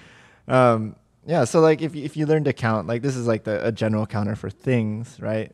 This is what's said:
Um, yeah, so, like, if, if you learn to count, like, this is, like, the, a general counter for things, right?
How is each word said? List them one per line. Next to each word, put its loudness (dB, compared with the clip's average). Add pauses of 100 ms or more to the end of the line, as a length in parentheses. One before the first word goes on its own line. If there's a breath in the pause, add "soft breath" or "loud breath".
(480 loud breath)
Um, 4 (300)
yeah, 0
so, 2
like, 6
if, -6
if -10
you -2
learn 2
to 0
count, -2
like, -2
this -4
is, -4
like, 0
the, -4
a 0
general -2
counter -4
for -8
things, -4
right? -6